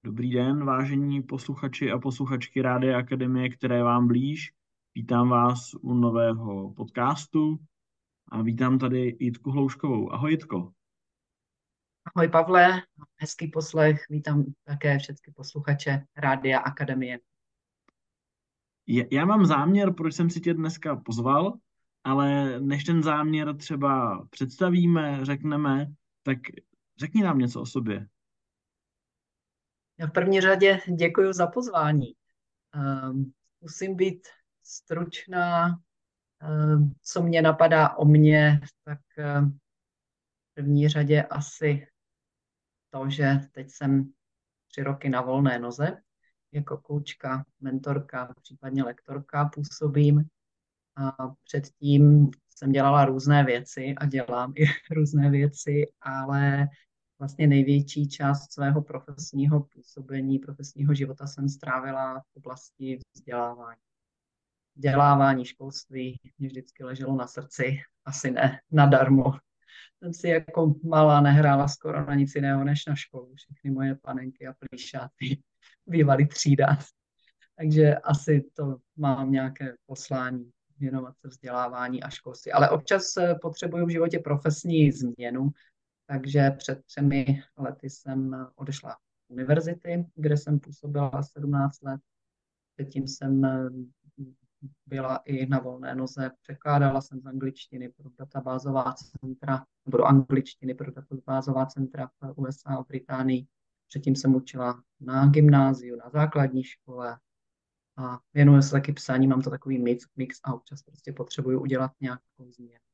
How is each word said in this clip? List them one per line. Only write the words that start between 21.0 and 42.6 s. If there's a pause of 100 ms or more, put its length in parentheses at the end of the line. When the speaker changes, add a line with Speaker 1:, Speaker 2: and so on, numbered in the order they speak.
Speaker 1:
ale
než
ten
záměr
třeba
představíme,
řekneme, (360)
tak (600)
řekni
nám
něco
o
sobě. (1900)
Speaker 2:
Já
v
první
řadě (180)
děkuju
za
pozvání. (600)
Ehm, (280)
musím
být (340)
stručná. (600)
Ehm, (100)
co
mě
napadá
o
mně, (240)
tak, (160)
ehm, (920)
v
první
řadě
asi (1040)